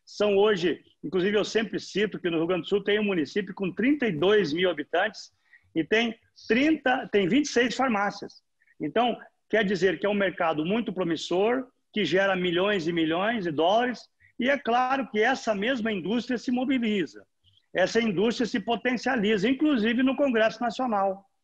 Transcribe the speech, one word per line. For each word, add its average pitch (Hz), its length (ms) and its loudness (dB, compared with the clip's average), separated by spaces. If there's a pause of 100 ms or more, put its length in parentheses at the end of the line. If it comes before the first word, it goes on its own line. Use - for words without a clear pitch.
são 208 320 0
hoje, 196 460 2 (200)
inclusive 185 340 0
eu 190 80 2
sempre 208 360 -4
cito 196 380 -4
que 175 100 -4
no 170 100 0
Rio 160 80 0
Grande 175 160 0
do - 60 -12
Sul 202 140 0
tem 208 160 0
um 214 60 -2
município 190 500 -2
com 185 180 -4
trinta 262 340 0
e 208 60 0
dois 180 400 2
mil 180 180 2
habitantes 170 640 -4 (420)
e 165 80 0
tem 220 360 0 (280)
trinta, 262 640 2
tem 202 180 2
vinte 285 180 2
e - 20 -6
seis 240 260 0
farmácias. 214 680 -2 (380)
Então, 214 380 0 (300)
quer 214 160 2
dizer 185 340 0
que - 80 -2
é - 20 0
um 208 60 0
mercado 170 500 0
muito 202 280 -2
promissor, 185 760 -2 (260)
que 208 120 0
gera 190 320 2
milhões 180 500 0
e 175 60 -2
milhões 175 520 0
de 170 60 -4
dólares, 202 580 0 (300)
e 247 120 0
é 285 80 0
claro 254 500 -2
que 214 120 -2
essa 247 340 0
mesma 220 360 -2
indústria 214 460 -2
se 233 140 -6
mobiliza, 233 720 -2 (500)
essa 185 260 2
indústria 220 460 0
se 233 140 -2
potencializa, 233 880 0
inclusive 262 540 2
no 262 140 2
Congresso 226 460 2
Nacional. 208 600 -2 (200)